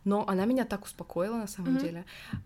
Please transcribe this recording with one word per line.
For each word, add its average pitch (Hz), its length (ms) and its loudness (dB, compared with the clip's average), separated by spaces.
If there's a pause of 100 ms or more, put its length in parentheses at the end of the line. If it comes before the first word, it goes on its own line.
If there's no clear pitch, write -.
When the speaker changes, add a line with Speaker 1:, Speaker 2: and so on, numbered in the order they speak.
Speaker 1:
но 202 240 4
она 190 160 4
меня 254 200 4
так 208 200 -4
успокоила, 180 540 -4
на 208 100 -4
самом 185 260 -2
Speaker 2:
Мгм. 262 80 2
Speaker 1:
деле. 170 220 -4 (420)